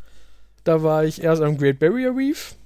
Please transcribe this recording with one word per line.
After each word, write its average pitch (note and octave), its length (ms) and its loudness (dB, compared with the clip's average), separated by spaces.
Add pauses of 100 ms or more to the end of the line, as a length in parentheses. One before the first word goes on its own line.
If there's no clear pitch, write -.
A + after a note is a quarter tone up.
(640)
Da D#3+ 180 2
war D#3 240 2
ich D#3+ 160 -6
erst E3 180 2
am D3+ 160 2
Great C#3 220 2
Barrier B3 360 0
Reef. C4+ 400 -4 (120)